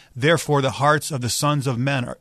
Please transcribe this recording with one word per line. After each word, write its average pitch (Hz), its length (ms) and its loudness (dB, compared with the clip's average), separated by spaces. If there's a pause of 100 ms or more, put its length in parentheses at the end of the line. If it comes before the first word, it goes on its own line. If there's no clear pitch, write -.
(160)
therefore 147 460 2
the 131 100 0
hearts 147 400 0
of 139 100 -6
the 120 80 -2
sons 147 380 0
of 123 100 -2
men 131 280 -2
are, 123 160 -10